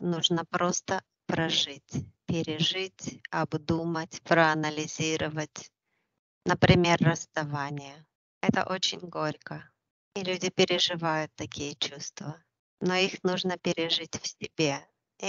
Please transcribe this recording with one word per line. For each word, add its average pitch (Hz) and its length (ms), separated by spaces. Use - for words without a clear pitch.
нужно 165 460
просто 180 560
прожить, 165 640
пережить, 165 920
обдумать, 165 920
проанализировать. 156 1500
Например, 175 540
расставание. 147 1040
Это 190 240
очень 185 360
горько. 156 680
И 202 80
люди 185 260
переживают 170 840
такие 147 400
чувства. - 640
Но 180 160
их 185 260
нужно 180 360
пережить 165 600
в - 60
себе. 143 540
И 196 80